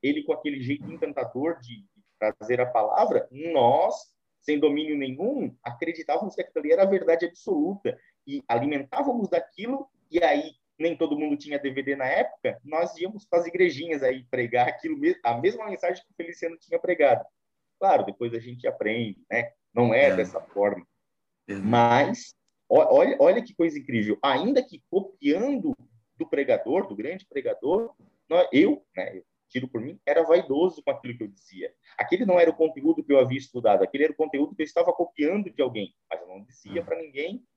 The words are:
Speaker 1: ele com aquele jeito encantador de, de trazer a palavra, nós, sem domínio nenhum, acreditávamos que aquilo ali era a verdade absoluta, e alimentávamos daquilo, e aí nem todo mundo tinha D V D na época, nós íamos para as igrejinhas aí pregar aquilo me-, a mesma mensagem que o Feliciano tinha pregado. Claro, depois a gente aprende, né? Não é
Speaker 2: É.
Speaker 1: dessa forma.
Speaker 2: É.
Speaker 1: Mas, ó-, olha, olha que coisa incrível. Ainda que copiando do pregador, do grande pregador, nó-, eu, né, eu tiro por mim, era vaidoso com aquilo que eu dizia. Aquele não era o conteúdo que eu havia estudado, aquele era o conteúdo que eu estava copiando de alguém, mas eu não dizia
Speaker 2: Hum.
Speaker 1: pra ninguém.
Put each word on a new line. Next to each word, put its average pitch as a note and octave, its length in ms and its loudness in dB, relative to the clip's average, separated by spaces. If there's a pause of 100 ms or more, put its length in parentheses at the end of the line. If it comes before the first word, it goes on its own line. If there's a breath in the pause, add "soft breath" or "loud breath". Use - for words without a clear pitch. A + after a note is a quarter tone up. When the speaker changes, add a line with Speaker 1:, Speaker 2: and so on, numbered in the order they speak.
Speaker 1:
ele C#3+ 200 -2
com D#3+ 100 -2
aquele C#3+ 280 -6
jeito C#3+ 300 -6
encantador D3+ 680 -6
de, A#2+ 160 -20
de - 260 -20 (160)
trazer A2 400 -2
a A#2+ 60 2
palavra, - 680 0
nós, D3+ 640 2 (460)
sem D3 180 -2
domínio D3+ 380 0
nenhum, C#3+ 680 -6
acreditávamos E3 720 -6
que - 60 -8
aquilo - 240 -6
ali D#3 80 4
era G3 100 6
a G3 40 4
verdade F3 380 2
absoluta, E3+ 720 -4 (300 soft breath)
e C#3 220 -10
alimentávamos D3+ 800 -2
daquilo, A#3+ 580 -4 (240)
e - 100 2
aí D4 300 0 (260)
nem E3 200 -2
todo D3+ 200 -2
mundo D3 200 -4
tinha D3 220 -8
D C#3 100 -4
V C3+ 140 -6
D C#3 120 -2
na C3+ 120 -4
época, D3+ 560 -2
nós D#3 340 -4
íamos G3 280 -8
para E3+ 140 2
as E3+ 60 0
igrejinhas E3 560 0
aí C3 240 -2
pregar B2 420 0
aquilo D#3 300 -6
me-, D#3+ 260 2
a A#2 140 0
mesma G#3+ 320 -2
mensagem F3+ 340 -4
que - 80 -20
o - 40 -20
Feliciano E3+ 420 -10
tinha E3+ 220 -6
pregado. C#3+ 440 2 (560)
Claro, E3+ 240 4
depois A#2 300 -6
a A#2 60 -6
gente B2 280 -8
aprende, A2 640 -4
né? A#2 200 -2 (220)
Não A#2 200 4
é C3+ 160 6
Speaker 2:
É. F#2+ 60 2
Speaker 1:
dessa F#2+ 260 -4
forma. G2+ 440 -2 (640)
Speaker 2:
É. G2+ 60 -8
Speaker 1:
Mas, A#2 800 2 (340)
ó-, C#4+ 280 6
olha, E3+ 240 6
olha F#3 220 6
que - 120 -16
coisa E3 240 -2
incrível. A#2 440 -2
Ainda E3 420 2
que E3 260 -18
copiando F#3 880 -2 (400)
do E3 100 -8
pregador, C#3 600 0
do G#2 80 -12
grande C#3+ 340 -10
pregador, E3+ 640 -2 (340)
nó-, F3 240 4
eu, C#4+ 320 4 (140)
né, F#2 200 -8
eu F2+ 60 -18 (260)
tiro B2+ 180 -6
por A#2+ 120 -8
mim, C#3+ 260 -12
era D#3+ 180 2
vaidoso D#3+ 600 2
com - 60 -4
aquilo B2 260 -8
que A2+ 80 -10
eu G#2+ 40 -10
dizia. F#2 440 -14 (280 soft breath)
Aquele F#3+ 260 0
não F3+ 140 4
era E3 100 8
o E3 60 -2
conteúdo D#3 480 0
que C#3+ 100 2
eu C3+ 60 8
havia B2+ 180 2
estudado, A2 460 2
aquele C#3 220 0
era D3+ 80 -2
o - 40 -14
conteúdo D3 380 -2
que D#3+ 80 -4
eu - 20 -2
estava E3+ 260 0
copiando E3+ 600 -2
de - 100 -6
alguém, A2+ 320 -4 (160)
mas E2 100 -8
eu F2 80 -18
não F#2+ 160 -20
dizia - 380 -12
Speaker 2:
Hum. E3+ 40 -12
Speaker 1:
pra E3 120 -6
ninguém. D#3+ 460 -10 (140)